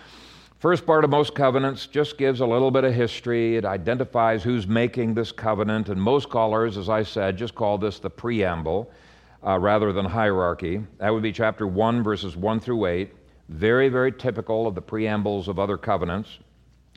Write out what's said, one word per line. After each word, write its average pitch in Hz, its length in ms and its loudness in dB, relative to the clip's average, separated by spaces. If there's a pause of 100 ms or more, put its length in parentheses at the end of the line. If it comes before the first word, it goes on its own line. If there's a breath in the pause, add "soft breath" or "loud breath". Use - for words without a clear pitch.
(600 loud breath)
First 170 280 2
part 156 160 6
of 139 80 4
most 147 240 2
covenants 135 500 0
just 147 320 -2
gives 135 220 0
a 131 60 2
little 123 260 4
bit 131 120 4
of 131 80 4
history. 117 680 0
It 107 80 -2
identifies 113 760 0
who's 117 240 -2
making 117 480 0
this 110 180 -2
covenant. 107 580 -2
And 95 120 -2
most 127 220 2
scholars, 110 540 0
as 95 120 -6
I 110 140 2
said, 98 340 -2
just 117 160 -8
call 104 240 0
this 101 220 -4
the 95 100 -8
preamble, 95 840 -2 (540 loud breath)
uh, 95 140 2
rather 104 340 2
than 98 120 0
hierarchy. 92 760 0 (160)
That 104 160 0
would 110 80 0
be 107 100 -2
chapter 110 360 -2
one, 113 340 2
verses 98 340 -4
one 107 240 -2
through 110 280 -2
eight. 90 260 -4 (360 soft breath)
Very, 110 380 2
very 127 240 2
typical 113 540 -4
of 107 80 -4
the 90 80 -8
preambles 104 680 -2
of 95 120 -4
other 98 180 0
covenants. 90 640 -4 (580)